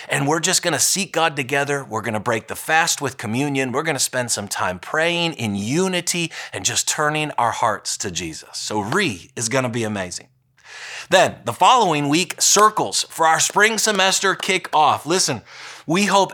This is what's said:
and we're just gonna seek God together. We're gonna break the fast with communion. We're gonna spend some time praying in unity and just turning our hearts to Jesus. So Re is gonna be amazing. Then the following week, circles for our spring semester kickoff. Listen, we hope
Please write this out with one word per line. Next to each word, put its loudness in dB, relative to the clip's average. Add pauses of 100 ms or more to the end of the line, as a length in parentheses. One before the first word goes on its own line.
and 0
we're 2
just 0
gonna 0
seek 0
God 0
together. -2
We're -4
gonna -4
break -2
the -8
fast 0
with -4
communion. -2
We're 0
gonna -2
spend -2
some -4
time -4
praying -2
in -2
unity -2 (180)
and -10
just -2
turning 0
our 2
hearts -2
to -6
Jesus. -8
So -4
Re -2
is -4
gonna 0
be -4
amazing. -6 (800)
Then 4
the -4
following 4
week, 0
circles 4
for 0
our 4
spring 4
semester 2
kickoff. 2
Listen, 0 (440)
we 2
hope 2